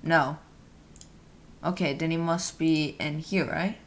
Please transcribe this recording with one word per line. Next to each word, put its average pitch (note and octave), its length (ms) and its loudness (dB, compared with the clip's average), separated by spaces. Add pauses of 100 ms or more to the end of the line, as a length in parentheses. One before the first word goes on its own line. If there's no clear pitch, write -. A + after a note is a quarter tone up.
No. D3+ 360 2 (1300)
Okay, F3 300 0
then D#3+ 160 -2
he E3 60 0
must E3+ 420 -2
be D#3 400 2
in D3+ 220 -4
here, F3 260 0
right? F#3+ 400 -2